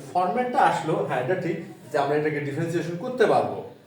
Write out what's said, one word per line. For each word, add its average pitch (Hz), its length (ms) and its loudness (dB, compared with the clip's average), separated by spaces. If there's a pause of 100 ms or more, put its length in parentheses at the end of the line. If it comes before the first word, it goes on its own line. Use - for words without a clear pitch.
(120)
ফরম্যাটটা 233 480 0 (120)
আসলো, 156 240 0 (120)
হ্যাঁ 127 160 -2
এটা 175 120 0 (100)
ঠিক - 120 -2 (340)
যে - 120 -2
আমরা 147 160 2
এটাকে 147 280 0
ডিফারেন্সিয়েশন 165 560 -2
করতে 247 200 2 (100)
পারবো, - 240 2 (300)